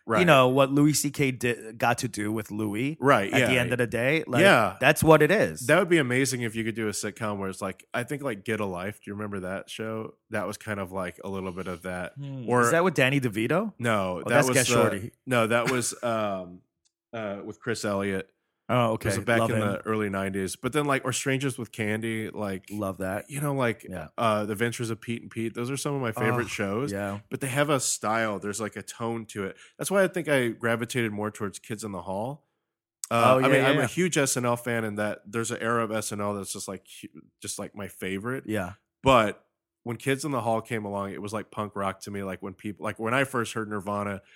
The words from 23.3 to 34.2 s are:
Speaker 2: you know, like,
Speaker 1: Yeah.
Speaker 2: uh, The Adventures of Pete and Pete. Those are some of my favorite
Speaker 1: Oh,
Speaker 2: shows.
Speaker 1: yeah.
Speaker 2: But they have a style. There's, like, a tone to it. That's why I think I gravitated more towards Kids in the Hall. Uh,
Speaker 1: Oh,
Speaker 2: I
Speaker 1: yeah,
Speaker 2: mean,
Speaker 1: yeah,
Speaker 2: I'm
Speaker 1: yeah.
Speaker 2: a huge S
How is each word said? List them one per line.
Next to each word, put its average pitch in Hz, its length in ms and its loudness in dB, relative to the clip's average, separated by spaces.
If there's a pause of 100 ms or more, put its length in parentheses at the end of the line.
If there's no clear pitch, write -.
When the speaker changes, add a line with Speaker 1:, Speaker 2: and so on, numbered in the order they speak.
Speaker 2:
you 143 100 -8
know, 147 140 -2
like, 123 340 -2
Speaker 1:
Yeah. 85 200 -10 (100)
Speaker 2:
uh, 107 260 2
The 107 100 -2
Adventures 117 360 -2
of 110 100 -8
Pete 117 220 -8
and 101 80 -16
Pete. 113 240 -6
Those 120 160 -6
are 139 60 -4
some 143 180 -4
of 139 80 -2
my 117 80 0
favorite 113 360 0
Speaker 1:
Oh, - 20 -8
Speaker 2:
shows. 104 420 -2
Speaker 1:
yeah. 101 300 -4 (100)
Speaker 2:
But 113 100 -6
they 139 60 -4
have 143 240 0
a 143 80 2
style. 110 640 -2
There's, 101 200 -6
like, 104 140 -6
a 101 80 -10
tone 117 440 -6
to 101 180 -6
it. 95 120 -8 (220)
That's 151 100 -6
why 196 140 4
I 185 60 4
think 175 200 -6
I 131 200 4
gravitated 117 640 -2
more 104 180 -4
towards 101 300 -8
Kids 107 240 -10
in 104 80 -8
the 90 100 -8
Hall. 104 420 -8 (640)
Uh, 117 60 -2
Speaker 1:
Oh, 120 240 6
Speaker 2:
I 131 40 2
Speaker 1:
yeah, 131 40 4
Speaker 2:
mean, 135 160 6
Speaker 1:
yeah, 131 60 4
Speaker 2:
I'm - 80 4
Speaker 1:
yeah. - 80 2
Speaker 2:
a - 20 2
huge 170 320 0
S 139 180 2